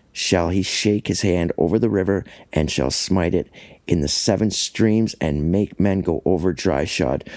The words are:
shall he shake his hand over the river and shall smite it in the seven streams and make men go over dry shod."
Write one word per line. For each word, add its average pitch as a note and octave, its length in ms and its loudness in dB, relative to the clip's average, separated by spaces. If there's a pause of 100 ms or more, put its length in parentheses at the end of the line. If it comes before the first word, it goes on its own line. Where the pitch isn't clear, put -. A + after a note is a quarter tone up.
(140)
shall F2 360 0
he F#2+ 120 0
shake G#2 460 0
his - 140 -2
hand F2 360 0
over E2+ 200 2
the A2+ 120 2
river F#2+ 340 0 (300)
and D#2 180 0
shall C2+ 180 0
smite F2 460 0
it - 140 -2 (360)
in F2 140 0
the D2 80 0
seven G2+ 420 0
streams A2 720 0
and D2+ 320 0
make G2+ 260 0
men G2 220 2
go E2+ 240 -2
over F2 300 0
dry D2+ 320 0
shod." C#2 400 -2 (120)